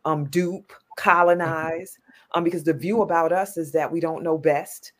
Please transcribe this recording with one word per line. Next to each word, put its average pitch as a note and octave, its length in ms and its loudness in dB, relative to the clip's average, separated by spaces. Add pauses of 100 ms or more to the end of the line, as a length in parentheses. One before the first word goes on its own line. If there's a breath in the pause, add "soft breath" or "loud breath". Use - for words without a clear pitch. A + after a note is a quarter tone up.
um, D3+ 220 -2
dupe, F3 460 -2 (240)
colonize, F3 1000 2 (360 soft breath)
um, E3+ 100 0
because E3+ 200 -2
the D#3+ 100 2
view F#3+ 280 0
about E3 300 2
us G3 240 -2
is D#3 160 -6
that D3+ 180 0
we E3 100 -4
don't D#3+ 220 -4
know E3 160 0
best, D3+ 600 -2